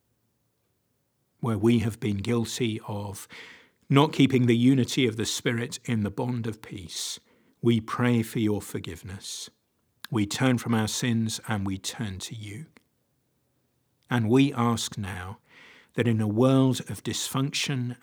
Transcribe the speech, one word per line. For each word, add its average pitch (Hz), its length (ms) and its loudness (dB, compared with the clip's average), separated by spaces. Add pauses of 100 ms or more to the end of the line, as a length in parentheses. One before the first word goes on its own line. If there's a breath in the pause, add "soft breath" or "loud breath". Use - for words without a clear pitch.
(1400)
Where 113 180 0
we 117 200 6
have 110 200 -2
been 104 180 -2
guilty 113 680 -2
of 101 400 -10 (600 loud breath)
not 147 260 6
keeping 131 340 4
the 117 100 6
unity 127 480 4
of 107 100 -2
the 110 120 -4
Spirit 120 580 -4
in 113 160 0
the 104 80 -2
bond 123 380 -4
of 110 160 -8
peace, - 560 -10 (420 soft breath)
we 117 180 4
pray 120 440 2
for 120 160 -6
your 104 220 0
forgiveness. - 920 -12 (580)
We 104 160 2
turn 127 320 2
from 117 160 -2
our 110 140 2
sins 113 600 -2
and 101 200 -2
we 95 100 -4
turn 98 420 -8
to - 140 -12
you. 110 320 -12 (1400)
And 117 180 2
we 135 260 6
ask 117 440 0
now 95 400 -8 (560 loud breath)
that 117 140 2
in 113 120 2
a 110 80 0
world 131 640 4
of - 140 -10
dysfunction 127 1000 -4